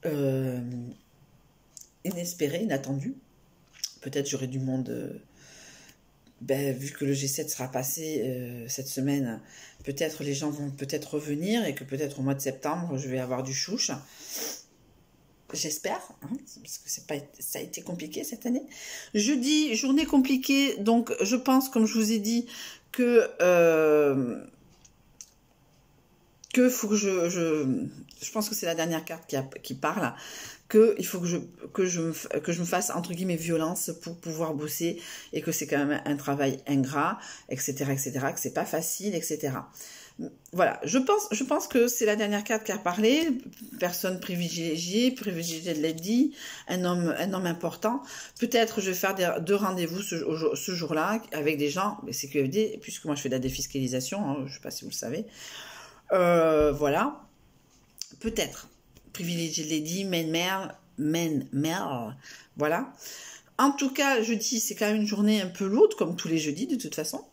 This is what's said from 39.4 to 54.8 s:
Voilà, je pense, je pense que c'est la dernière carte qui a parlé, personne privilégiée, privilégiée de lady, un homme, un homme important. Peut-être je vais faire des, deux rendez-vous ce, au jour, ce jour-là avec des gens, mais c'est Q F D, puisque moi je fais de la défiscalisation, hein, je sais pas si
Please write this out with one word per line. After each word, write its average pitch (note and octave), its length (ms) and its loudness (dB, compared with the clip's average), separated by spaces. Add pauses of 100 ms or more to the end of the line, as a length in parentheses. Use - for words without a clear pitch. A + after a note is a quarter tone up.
Voilà, F3 320 4
je F#3 140 2
pense, G4+ 340 2
je G#3+ 100 -2
pense D4+ 240 0
que A#3+ 220 4
c'est - 160 0
la G#3+ 120 4
dernière G#3 280 0
carte A3 200 -2
qui - 60 -6
a F#3 80 -2
parlé, A#3+ 600 4 (400)
personne F3+ 400 -2
privilégiée, F3 880 0
privilégiée E3+ 600 -4
de D3+ 80 0
lady, F3+ 560 2 (320)
un F3+ 160 -2
homme, F3 340 2
un F#3+ 140 -2
homme F#3 140 -2
important. F3 560 -2 (360)
Peut-être A3+ 440 2
je F#3+ 80 0
vais F3+ 60 -2
faire G3 180 0
des, F#3 140 2 (120)
deux F3 140 2
rendez-vous F#3 480 0
ce, F3+ 140 -6
au D#3+ 200 -2
jour, D#3 200 0
ce - 180 -4
jour-là E3+ 480 0 (100)
avec D3+ 240 0
des C#3+ 140 0
gens, F#3+ 340 -2
mais - 80 -8
c'est C3+ 160 -6
Q C#3+ 160 2
F C3+ 60 0
D, G#3 320 0
puisque - 240 -12
moi D3+ 80 0
je C#3 80 -6
fais C3 80 -2
de B2+ 40 0
la C3 60 0
défiscalisation, C3 880 -2
hein, C#3+ 180 -2
je C#3 60 -12
sais - 80 -16
pas - 100 -10
si - 140 -10